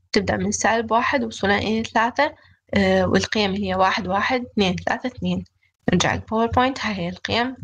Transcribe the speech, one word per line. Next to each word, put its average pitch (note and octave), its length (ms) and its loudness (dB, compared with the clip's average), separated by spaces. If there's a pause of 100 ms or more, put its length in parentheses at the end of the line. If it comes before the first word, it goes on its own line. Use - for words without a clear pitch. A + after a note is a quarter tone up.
(120)
تبدأ G#3 260 0
من F#3+ 140 -2
سالب A3 400 0
واحد B3 320 0
وصولا G#3 340 0
إلى A3 260 -2
ثلاثة، B3 500 0 (400)
آه، F#3+ 320 4
والقيم F#3+ 480 0
هي F#3+ 220 -2
واحد، F#3+ 320 2
واحد، A3 460 0
اثنين، F#3 220 2
ثلاثة، A3+ 320 -4
اثنين. F3+ 360 -4 (480)
نرجع E3+ 220 2
الباوربوينت، A3+ 720 0
هاي G#3+ 100 -4
هي F3 140 -4
القيم، A#3+ 540 -4